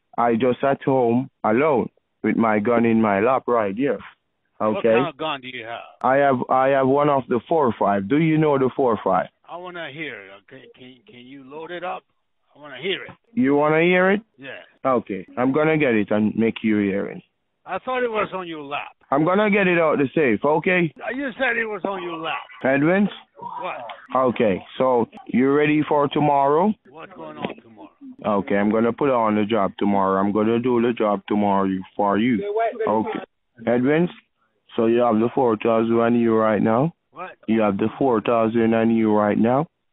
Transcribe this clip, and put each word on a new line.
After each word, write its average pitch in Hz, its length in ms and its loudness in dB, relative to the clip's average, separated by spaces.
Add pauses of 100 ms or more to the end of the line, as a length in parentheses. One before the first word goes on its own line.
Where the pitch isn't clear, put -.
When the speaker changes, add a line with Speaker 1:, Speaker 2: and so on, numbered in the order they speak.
(180)
Speaker 1:
I 120 160 2
just 123 300 0
at 139 200 0
home 131 480 0 (120)
alone 120 460 2 (340)
with 110 120 0
my 107 240 2
gun 117 260 2
in 113 160 2
my 101 200 2
lap 123 260 0
right 110 280 -2
here. 120 240 -4 (600)
Speaker 2:
What 107 180 -2
Speaker 1:
Okay. 113 120 0
Speaker 2:
kind 117 180 2
of 139 100 -12
gun 151 240 -8
do 127 60 -14
you 123 180 -14
have? 113 160 -12 (200)
Speaker 1:
I 131 160 2
have, 139 180 2 (140)
I 131 200 2
have 135 180 2
one 143 220 2
of 135 180 2
the 123 200 0
four 143 320 0
five. 101 280 0
Do 135 100 0
you 156 200 2
know 151 200 2
the 131 180 0
four 120 280 0
five? 90 240 0 (220)
Speaker 2:
I 156 60 -16
wanna 175 380 -14
hear 139 260 -12
it. 98 120 -20 (120)
Okay, 131 200 -20 (120)
can, 127 200 -20 (120)
can 120 120 -20
you 135 260 -20
load 160 260 -16
it 170 120 -10
up? 147 200 -8 (520)
I 135 40 -20
wanna 139 220 -18
hear 160 220 -6
it. - 80 -18 (220)
Speaker 1:
You 131 220 2
wanna 156 260 4
hear 185 300 4
it? 208 100 0 (160)
Speaker 2:
Yeah. 123 220 -16 (240)
Speaker 1:
Okay, 107 440 -2 (100)
I'm 131 160 0
gonna 156 240 2
get 139 160 2
it 104 160 0
and 107 260 0
make 110 280 0
you 107 160 2
hear 98 260 -2
it. - 160 -12 (440)
Speaker 2:
I 175 140 -8
thought 254 240 -6
it 240 60 -2
was 208 240 -4
on 185 140 -10
your 156 160 -12
lap. 139 260 -10 (220)
Speaker 1:
I'm 143 120 2
gonna 196 280 2
get 202 160 2
it 175 120 2
out 151 200 2
the 139 160 0
safe, 127 280 2
okay? 165 540 0
Speaker 2:
Uh, - 180 -10
you 277 220 -6
said 247 180 -2
it 233 100 -4
was 208 200 -8
on 196 160 -6
your 175 160 -10
lap. 156 240 -8 (220)
Speaker 1:
Edwins? 160 460 2 (520)
Speaker 2:
What? 180 140 -8 (580)
Speaker 1:
Okay, 101 280 0 (160)
so 127 280 2 (220)
you 131 240 2
ready 151 360 2
for 147 200 0
tomorrow? 147 640 2 (160)
Speaker 2:
What's 160 240 -20
going 151 240 -16
on - 240 -8
tomorrow? - 300 -20 (340)
Speaker 1:
Okay, 101 300 0
I'm 104 160 2
gonna 113 200 2
put 139 200 0
on 110 240 2
the 104 100 0
job 101 340 0
tomorrow. 98 400 0
I'm 101 140 0
gonna 110 260 2
do 120 220 0
the 120 100 2
job 104 360 0
tomorrow 101 420 0 (260)
for 101 220 0
you. 113 360 0 (320)
Okay. 110 340 -2 (460)
Edwins, 135 440 2 (680)
so 113 120 2
you 117 120 4
have 117 160 2
the 113 180 2
four 120 220 2
thousand 113 440 2
on 117 200 4
you 113 160 2
right 110 260 2
now? 117 320 2 (240)
Speaker 2:
What? 180 140 -14 (160)
Speaker 1:
You 110 140 0
have 104 180 0
the 110 80 0 (100)
four 123 240 2
thousand 113 540 2
on 113 200 2
you 110 160 2
right 104 280 2
now? 123 260 2 (280)